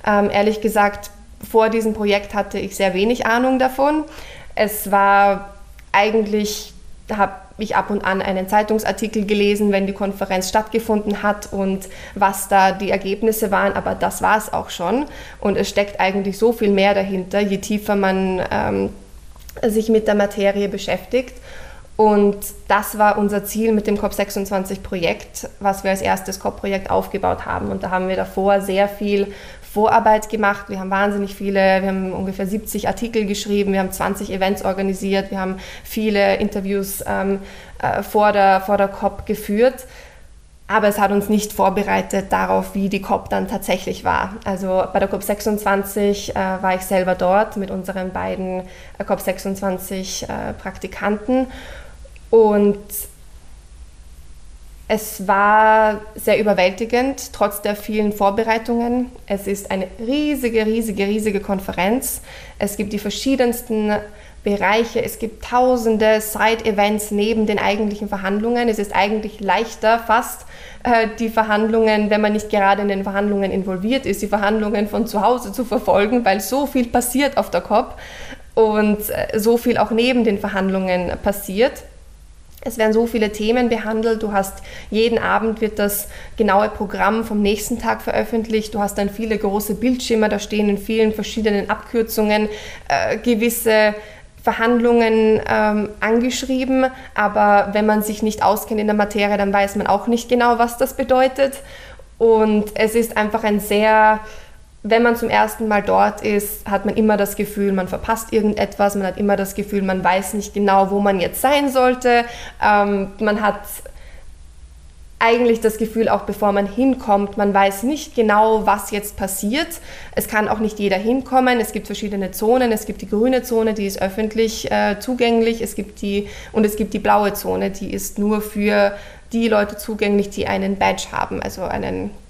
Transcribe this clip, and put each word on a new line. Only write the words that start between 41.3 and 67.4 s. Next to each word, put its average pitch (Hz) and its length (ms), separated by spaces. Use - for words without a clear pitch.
vorbereitet 190 800
darauf, 190 420
wie 196 160
die 196 140
cop - 260
dann 190 180
tatsächlich 185 560
war. 175 300
Also 185 460
bei 202 60
der 196 120
cop 196 120
sechsundzwanzig, 202 1120
äh, - 20
war 190 400
ich 185 80
selber 185 320
dort 190 420
mit 196 140
unseren 185 420
beiden, 185 520
äh, 202 80
cop 196 140
sechsundzwanzig, 190 1040
äh, 214 300
Praktikanten. 208 920
Und 208 500
es 202 400
war 214 760
sehr 208 240
überwältigend, 220 920
trotz 208 300
der 208 140
vielen 208 360
Vorbereitungen. 233 1000
Es 196 180
ist 196 240
eine 190 160
riesige, 247 680
riesige, 220 400
riesige 208 360
Konferenz. 196 800
Es 202 180
gibt 202 160
die 208 60
verschiedensten 233 960
Bereiche, 208 600
es - 160
gibt - 260
tausende 226 760
Side-Events 214 920
neben 214 340